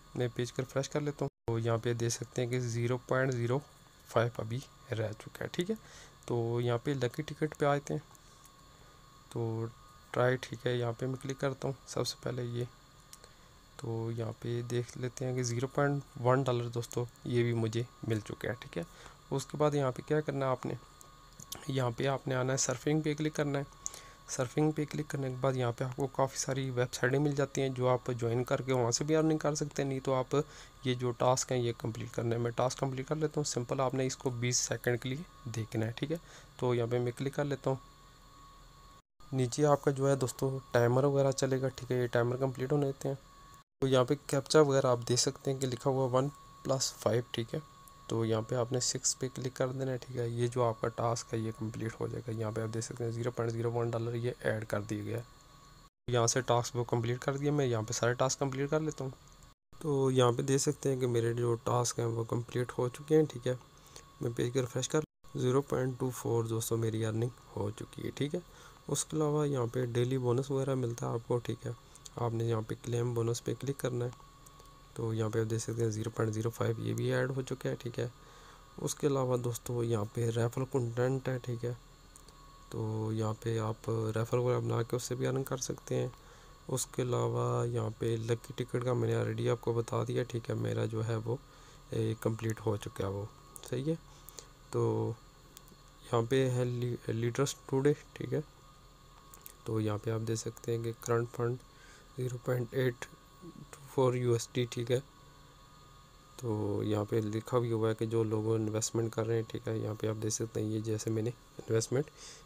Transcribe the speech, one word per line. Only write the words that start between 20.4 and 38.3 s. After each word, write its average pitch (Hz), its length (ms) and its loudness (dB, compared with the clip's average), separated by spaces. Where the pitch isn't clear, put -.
है 131 60 2
आपने, 127 260 -4
यहाँ 131 200 0
पे 131 180 -2
आपने 135 260 -2
आना 127 180 0
है 135 60 0
surfing 147 440 0
पे 151 120 0
click 151 200 -2
करना 143 240 0
है। - 180 -8
surfing 151 440 2
पे 151 120 -2
click 147 220 -4
करने 135 240 -4
के 127 60 -6
बाद 131 200 2
यहाँ 120 160 2
पे 131 120 -4
आपको 131 240 -2
काफ़ी - 300 0
सारी 135 320 -2
वेबसाइटें 127 480 2
मिल 143 160 4
जाती 139 260 0
हैं 135 140 2
जो 123 140 2
आप 123 240 2
ज्वाइन 120 320 0
करके 131 280 0
वहाँ 123 200 4
से 147 120 2
भी 151 100 2
earning 156 260 4
कर 151 140 2
सकते 151 280 -2
हैं, 139 60 0
नहीं 135 120 -2
तो 135 120 0
आप 127 220 2
ये 127 80 4
जो 123 180 0
task 127 400 2
हैं 127 60 2
ये 117 160 2
complete 113 360 -6
करना 117 240 0
है। 117 60 0
मैं 120 120 0
task 123 280 0
complete 131 260 -2
कर 151 100 -2
लेता 156 240 0
हूँ। 147 60 0
Simple 135 340 -2
आपने 131 260 0
इसको 131 260 -2
बीस 123 260 0
second 120 400 0
के 127 100 -6
लिए 143 160 -6
देखना 110 380 -2
है, 113 60 -4
ठीक 143 180 -6
है। 165 100 -4
तो 123 140 0
यहाँ 117 140 0
पे 123 100 0
मैं 123 140 0
click 139 220 -4
कर 147 100 0
लेता 139 260 -2
हूँ। 131 100 -2